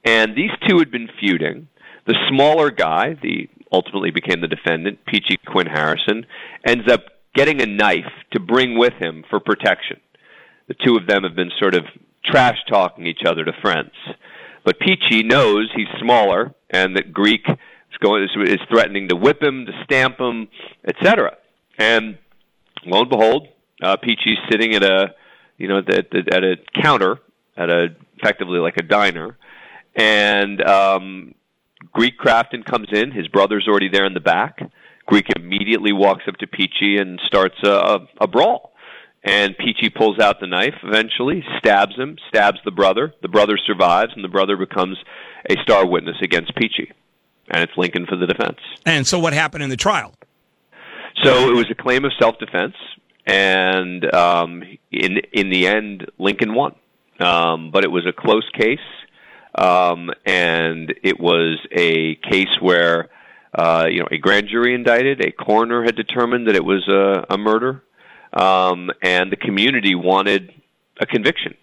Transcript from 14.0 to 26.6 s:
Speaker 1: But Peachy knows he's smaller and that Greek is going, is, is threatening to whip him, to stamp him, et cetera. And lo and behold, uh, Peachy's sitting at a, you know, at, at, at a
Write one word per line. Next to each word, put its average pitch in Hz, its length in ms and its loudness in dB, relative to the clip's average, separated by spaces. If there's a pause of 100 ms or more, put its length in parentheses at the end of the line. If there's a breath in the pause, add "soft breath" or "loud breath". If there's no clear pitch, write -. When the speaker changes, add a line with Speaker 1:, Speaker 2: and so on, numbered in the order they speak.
Speaker 1:
But - 160 0
Peachy 117 460 2
knows 110 500 2
he's 107 140 -6 (100)
smaller 117 560 2 (160)
and 92 260 0
that - 160 -4
Greek 104 360 0
is - 500 -8
going, 101 240 2
is, 98 80 -4 (180)
is 98 200 2
threatening 98 400 0
to 90 80 0
whip 127 260 2
him, 131 240 -4
to 95 60 -16 (100)
stamp 131 380 -2
him, 117 260 -4 (380 loud breath)
et - 180 -4
cetera. 202 340 2 (420)
And 110 380 2 (680)
lo 92 160 2
and 123 100 0
behold, 123 380 2 (340)
uh, 95 140 2
Peachy's 113 420 -2 (100)
sitting 113 280 2
at 98 80 4
a, 95 320 2 (420 soft breath)
you - 80 -8
know, 98 120 0
at, 92 360 -2
at, - 0 - (180)
at 92 120 2
a 92 140 0 (220)